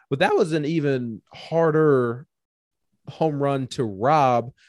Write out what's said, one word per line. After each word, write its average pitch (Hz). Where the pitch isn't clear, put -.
but 135
that 208
was 190
an 156
even 135
harder 151
home 147
run 139
to -
rob 123